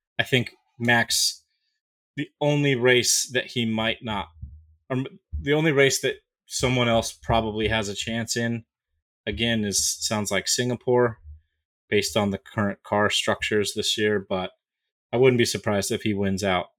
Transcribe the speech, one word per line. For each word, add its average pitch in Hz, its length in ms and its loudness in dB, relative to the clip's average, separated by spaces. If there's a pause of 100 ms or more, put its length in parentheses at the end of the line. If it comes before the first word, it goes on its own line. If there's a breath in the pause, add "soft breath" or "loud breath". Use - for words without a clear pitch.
(180)
I 117 40 0
think 120 300 0 (260)
Max, 120 640 0 (760)
the 143 120 -8 (120)
only 147 360 2
race 123 560 4
that 123 140 -2
he 117 200 -2
might 110 360 -2
not, 104 260 -6 (600)
or 131 100 -2
m-, - 220 -8 (180)
the 143 160 0
only 156 180 2
race 135 280 4
that 135 160 -2 (300)
someone 123 420 0
else 113 240 2
probably 110 560 0
has 110 200 0
a 101 60 -6
chance 113 420 -6
in, 117 280 -2 (640)
again, 113 380 0
is, 98 200 -2 (160)
sounds 104 300 -4
like 95 180 -2
Singapore, 123 680 0 (720)
based 104 280 0
on 104 140 2
the 98 80 -4
current - 440 -4
car 104 280 2
structures - 640 -2
this - 240 -2
year, 104 280 0
but 92 240 -4 (640)
I 123 40 -2
wouldn't 127 220 6
be 117 60 6
surprised 104 460 -2
if 110 120 -4
he 107 120 0
wins 98 280 -2
out. 92 240 0 (120)